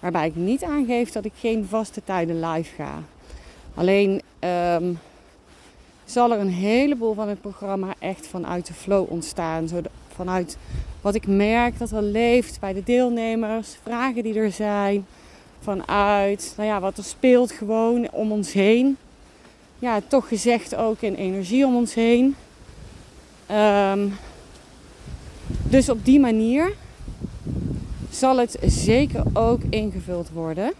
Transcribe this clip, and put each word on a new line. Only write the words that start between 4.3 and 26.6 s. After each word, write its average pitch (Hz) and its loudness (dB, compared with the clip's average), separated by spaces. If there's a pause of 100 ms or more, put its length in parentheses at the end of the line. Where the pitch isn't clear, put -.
ehm, 175 0 (1120)
zal 240 2
er 220 0
een 196 0
heleboel 226 2
van 208 -4
het 202 -6
programma 196 -6
echt - -8
vanuit 180 -6
de 170 -14
flow 190 0
ontstaan. 165 -6
Zo 175 -4
de, 165 -10 (180)
vanuit 180 -4 (440)
wat 202 0
ik 220 -4
merk 220 2
dat 233 -6
er 220 -4
leeft 233 2
bij 196 -6
de 190 -6
deelnemers. 226 0
Vragen 240 -4
die 220 -2
er 214 2
zijn. 202 0 (540)
Vanuit, 202 0
nou 214 -2
ja, 208 0
wat 190 -4
er 202 -10
speelt 247 4
gewoon 226 0
om 214 -2
ons 208 -2
heen. 233 4 (840)
Ja, 233 -2
toch 269 2
gezegd 233 0
ook 220 0
in 202 -2
energie 196 0
om 254 2
ons 240 0
heen. 240 4 (1120)
Ehm, 202 4 (1600)
dus 262 4
op 226 0
die 262 8
manier 247 4 (1400)